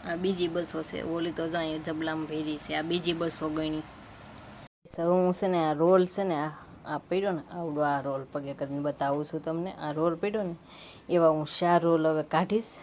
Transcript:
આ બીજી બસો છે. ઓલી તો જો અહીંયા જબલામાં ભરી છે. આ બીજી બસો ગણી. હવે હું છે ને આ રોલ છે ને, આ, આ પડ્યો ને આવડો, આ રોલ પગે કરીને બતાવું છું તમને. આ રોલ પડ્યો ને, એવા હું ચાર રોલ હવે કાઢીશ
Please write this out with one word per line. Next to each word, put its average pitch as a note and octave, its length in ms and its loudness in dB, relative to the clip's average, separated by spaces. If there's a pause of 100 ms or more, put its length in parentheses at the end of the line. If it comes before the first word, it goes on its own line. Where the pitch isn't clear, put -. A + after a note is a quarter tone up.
આ E3+ 80 -4
બીજી F3+ 320 0
બસો E3 360 -4
છે. - 180 -8
ઓલી E3 300 -2
તો E3 180 -4
જો E3+ 80 -2
અહીંયા D#3 200 -2
જબલામાં D#3 480 -4
ભરી D3+ 320 -4
છે. D3+ 200 -6
આ D#3 40 0
બીજી E3+ 320 0
બસો D#3+ 360 -2
ગણી. D#3 340 -2 (1120)
હવે E3+ 60 -2
હું F3+ 300 4
છે G3 140 -2
ને F3+ 180 2
આ D#3 80 2
રોલ F3+ 340 6
છે G3 160 -4
ને, F3+ 120 0
આ, D3+ 160 -2 (340)
આ D3+ 120 -4
પડ્યો F#3+ 340 -2
ને D#3 200 -4
આવડો, E3 300 -4
આ C#3+ 200 2
રોલ C3+ 300 -4
પગે C#3 220 -6
કરીને C#3+ 280 -6
બતાવું C#3+ 440 -2
છું D3 180 -6
તમને. E3 300 -4
આ D3+ 180 -6
રોલ E3 240 2
પડ્યો G#3 280 -2
ને, E3+ 120 -4 (540)
એવા E3 200 8
હું D#3 180 2 (120)
ચાર F3 220 6
રોલ E3 260 4
હવે D#3 160 2
કાઢીશ F#3+ 480 0 (120)